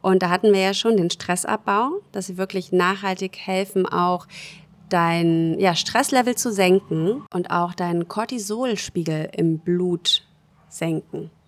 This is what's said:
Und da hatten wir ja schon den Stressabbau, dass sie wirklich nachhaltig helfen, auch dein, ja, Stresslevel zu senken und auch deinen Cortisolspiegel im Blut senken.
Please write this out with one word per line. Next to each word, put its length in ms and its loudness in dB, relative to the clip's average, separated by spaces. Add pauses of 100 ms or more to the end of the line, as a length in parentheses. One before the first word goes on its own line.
Und 220 4
da 80 0
hatten 220 4
wir 80 4
ja 140 2
schon 220 2
den 140 2
Stressabbau, 880 -2 (120)
dass 160 -8
sie 100 -10
wirklich 340 -4
nachhaltig 640 0
helfen, 480 -2
auch 420 0 (600)
dein, 720 2
ja, 160 2
Stresslevel 640 0
zu 160 -4
senken 800 2
und 180 -4
auch 240 -2
deinen 340 -4
Cortisolspiegel 1300 -4
im 220 0
Blut 640 0 (460)
senken. 640 -6 (180)